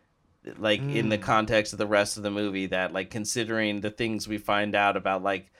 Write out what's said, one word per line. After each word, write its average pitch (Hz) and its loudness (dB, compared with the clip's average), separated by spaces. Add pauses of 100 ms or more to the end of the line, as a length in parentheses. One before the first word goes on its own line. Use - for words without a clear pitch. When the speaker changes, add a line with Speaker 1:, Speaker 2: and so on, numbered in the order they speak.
(580)
Speaker 1:
like, 107 2
in 113 0
the 107 2
Speaker 2:
Mm. 98 -12
Speaker 1:
context 110 2
of 101 -8
the 104 0
rest 104 2
of 104 -6
the 101 -2
movie, 98 -2
that, 92 0
like, 92 -4
considering 107 -2
the 104 -4
things 110 -2
we 107 -4
find 104 0
out 101 4
about, 95 0
like, 95 -2